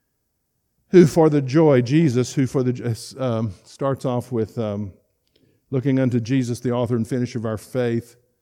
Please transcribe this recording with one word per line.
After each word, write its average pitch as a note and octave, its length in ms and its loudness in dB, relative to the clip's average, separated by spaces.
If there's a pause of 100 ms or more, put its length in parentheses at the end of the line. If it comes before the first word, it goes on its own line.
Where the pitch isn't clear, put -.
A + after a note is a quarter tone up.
(880)
"Who F3+ 180 8
for D#3 220 4
the D3 140 2
joy," C#3 400 4
Jesus, B2+ 500 0
who C3+ 140 0
for C3+ 160 -2
the, B2 560 -6
um, A#2 340 -4 (120)
starts C#3 420 -6
off B2 260 -4
with, A2+ 260 -4
um, G#2 360 -6 (760)
"Looking C3 300 0
unto B2 180 0
Jesus, A#2+ 420 -2
the B2+ 120 -4
author A#2+ 240 -2
and A2+ 100 -2
finisher B2 320 -4
of A2 60 -8
our A2 140 -4
faith, A#2 580 -4 (260)